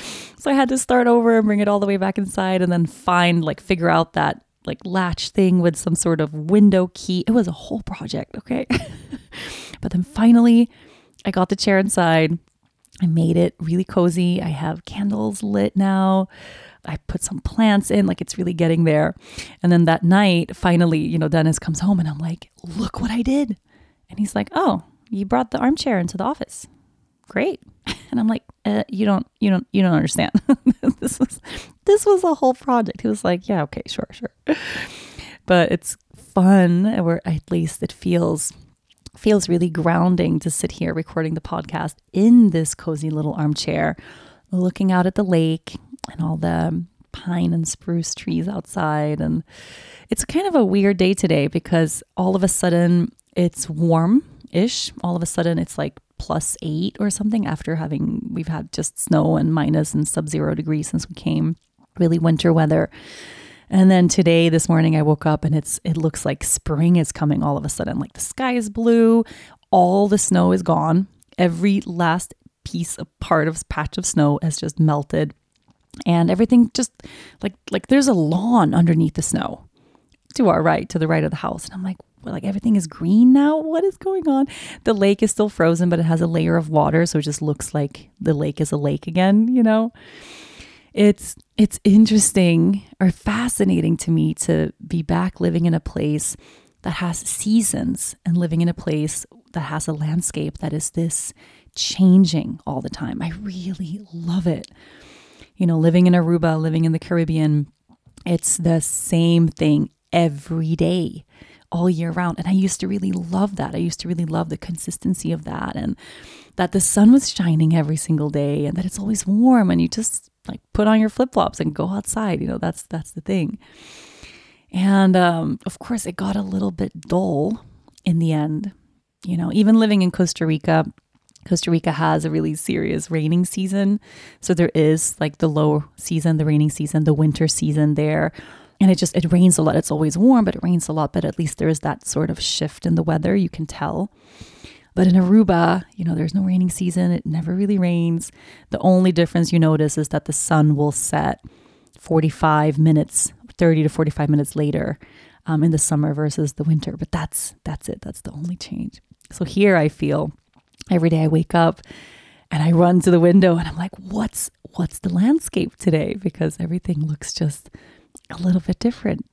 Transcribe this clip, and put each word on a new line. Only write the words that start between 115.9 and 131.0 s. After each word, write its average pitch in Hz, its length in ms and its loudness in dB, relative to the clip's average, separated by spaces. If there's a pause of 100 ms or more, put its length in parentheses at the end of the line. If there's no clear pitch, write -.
that 180 160 -2
the 196 80 0
sun 208 320 6
was 269 180 4
shining 160 460 2
every 156 220 0
single 151 320 -2
day, 147 360 -2
and 143 120 -4
that 180 80 -4
it's - 120 -8
always 202 300 -4
warm, 220 420 4
and 170 120 2
you 165 60 2
just, - 420 -6 (180)
like, - 140 -14 (120)
put 208 140 2
on 220 120 6
your 220 100 2
flip-flops - 500 0
and 156 160 -4
go 160 140 -4
outside. 202 500 -4
You 151 80 -6
know, 123 100 -6
that's, - 260 -6
that's - 280 -10
the 165 100 -16
thing. 185 380 -4 (1120)
And, 190 440 4
um, 170 500 2
of - 140 -12
course, - 260 -6
it 175 100 -10
got 196 200 -6
a 208 60 -4
little 190 300 -4
bit 170 300 -8
dull 180 640 -2 (400)
in 170 140 2
the 165 120 2
end. 156 400 -2 (540)
You 180 100 -4
know, 175 160 -4
even 214 260 4
living 208 240 4
in 180 100 2
Costa - 340 -2
Rica, 160 400 0 (600)